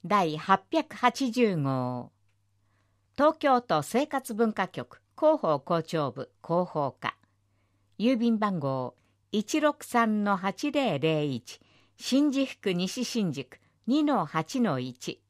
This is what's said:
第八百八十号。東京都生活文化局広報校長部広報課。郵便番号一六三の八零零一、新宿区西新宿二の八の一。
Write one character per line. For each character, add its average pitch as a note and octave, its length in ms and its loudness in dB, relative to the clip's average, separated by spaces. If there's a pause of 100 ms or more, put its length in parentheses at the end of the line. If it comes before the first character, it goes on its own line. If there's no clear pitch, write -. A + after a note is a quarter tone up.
第 F3 340 2
八 F#3+ 200 2 (140)
百 D#4+ 180 0
八 A#3+ 220 0 (200)
十 A3+ 240 2
号。 B2+ 560 -2 (1040)
東 D#4 220 4
京 C4 240 4
都 D#3 220 0
生 C4+ 240 0
活 C4 260 -6
文 A3 180 2
化 G3+ 160 -4
局 - 360 -14 (120)
広 D#4 280 4
報 D#3 160 2
校 E3 240 0
長 D3+ 260 -2
部 B2+ 220 -10 (100)
広 F3 300 -2
報 C#3 280 -4
課。 - 140 -4 (880)
郵 B3 180 2
便 A3+ 220 0
番 G3+ 200 0
号 C3+ 360 -4 (360)
一 B3+ 300 0
六 D4 220 0
三 A3 400 0
の G3+ 120 2
八 G3 360 -4
零 B3 260 0
零 D3+ 340 0
一、 - 300 -8 (340)
新 C#4 380 0
宿 C4+ 260 -2
区 G3 140 -2
西 F#3 300 -2
新 G#3 280 -2
宿 C3 280 -10 (260)
二 C#4+ 180 2
の B3+ 220 2
八 D#3+ 360 -4
の E3 180 0
一。 B2+ 500 -10